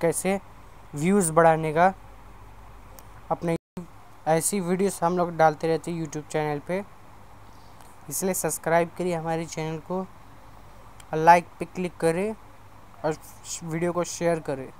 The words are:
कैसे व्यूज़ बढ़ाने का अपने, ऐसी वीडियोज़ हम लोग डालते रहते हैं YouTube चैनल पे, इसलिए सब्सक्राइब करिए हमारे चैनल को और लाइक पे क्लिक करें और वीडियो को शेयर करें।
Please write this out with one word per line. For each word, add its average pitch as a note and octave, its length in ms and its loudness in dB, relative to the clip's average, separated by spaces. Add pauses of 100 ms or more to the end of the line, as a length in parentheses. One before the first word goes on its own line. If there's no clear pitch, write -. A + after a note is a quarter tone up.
कैसे F#3 400 -2 (540)
व्यूज़ E3+ 380 2
बढ़ाने D#3+ 420 6
का F3+ 180 4 (1400)
अपने, E3 260 -4 (720)
ऐसी D#3+ 320 2
वीडियोज़ F#3 440 0
हम F3 140 2
लोग E3+ 180 -2
डालते D#3+ 320 4
रहते D#3+ 220 -2
हैं E3 140 -6
YouTube D3+ 240 -8
चैनल D3+ 300 -2 (100)
पे, F#3 140 -4 (1300)
इसलिए F#3 260 -2
सब्सक्राइब E3 640 0
करिए F3+ 160 -2
हमारे E3 320 -4
चैनल D#3+ 340 -6
को F#3 200 -6
और - 1160 -14
लाइक E3+ 280 8 (140)
पे F3 60 -6
क्लिक F3+ 300 -8
करें F3+ 380 0 (680)
और D#3 120 -2 (480)
वीडियो E3+ 280 -4
को F3 140 -2
शेयर E3+ 340 -2
करें। C3+ 280 -8 (120)